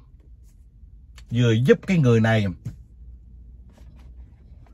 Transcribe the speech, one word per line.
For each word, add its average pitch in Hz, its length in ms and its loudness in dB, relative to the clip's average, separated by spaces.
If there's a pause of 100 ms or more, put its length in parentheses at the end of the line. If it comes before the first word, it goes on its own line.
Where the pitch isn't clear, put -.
(1300)
Vừa 120 220 0
giúp 127 340 2
cái 190 120 0
người 120 220 4
này, 110 260 0 (2250)